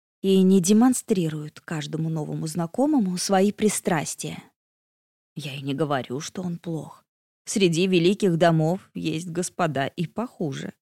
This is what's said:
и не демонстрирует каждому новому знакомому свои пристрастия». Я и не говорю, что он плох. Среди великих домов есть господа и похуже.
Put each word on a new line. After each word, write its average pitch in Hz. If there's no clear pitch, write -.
и 190
не 190
демонстрирует 180
каждому 156
новому 156
знакомому 180
свои 196
пристрастия». 170
Я 143
и 143
не 139
говорю, 143
что 185
он 175
плох. 156
Среди 180
великих 185
домов 165
есть 170
господа 165
и 170
похуже. 160